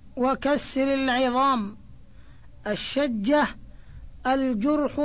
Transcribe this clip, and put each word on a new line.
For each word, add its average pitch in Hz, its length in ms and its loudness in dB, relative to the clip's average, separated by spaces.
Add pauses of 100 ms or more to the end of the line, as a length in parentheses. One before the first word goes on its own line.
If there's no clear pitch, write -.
(160)
وكسر 269 800 0
العظام. 254 840 2 (920)
الشجة 247 800 2 (800)
الجرح 269 760 2